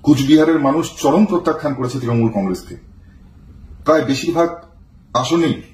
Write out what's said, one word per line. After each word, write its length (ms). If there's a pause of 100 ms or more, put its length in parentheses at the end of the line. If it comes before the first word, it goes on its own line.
কুচবিহারের 560
মানুষ 420
চরম 240
প্রত্যাখ্যান 480
করেছে 260
তৃণমূল 320
কংগ্রেসকে। 440 (1080)
প্রায় 200
বেশিরভাগ 440 (640)
আসনেই, 480 (120)